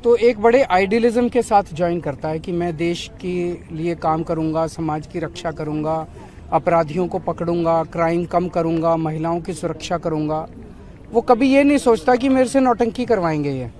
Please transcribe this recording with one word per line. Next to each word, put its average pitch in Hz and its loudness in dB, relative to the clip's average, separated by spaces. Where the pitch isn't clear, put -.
तो 233 6
एक 220 4
बड़े 233 6
idealism 226 2
के 240 0
साथ 202 2
ज्वाइन 170 0
करता 147 -6
है 160 -4
कि 175 -6
मैं 170 -2
देश 170 -4
के 175 -6
लिए 170 -4
काम 160 -2
करूंगा, 160 -2
समाज 156 -6
की 175 -10
रक्षा 160 -8
करूंगा, 151 -4
अपराधियों 170 0
को 185 -4
पकड़ूंगा, 165 0
crime 170 0
कम 175 0
करूंगा, 165 0
महिलाओं 160 -2
की 175 -8
सुरक्षा 160 -6
करूंगा। 156 -4
वो 226 4
कभी 254 4
ये 277 6
नहीं 285 6
सोचता 247 4
कि 262 0
मेरे 262 4
से 269 2
नौटंकी 240 2
करवाएंगे 160 0
ये। 123 -6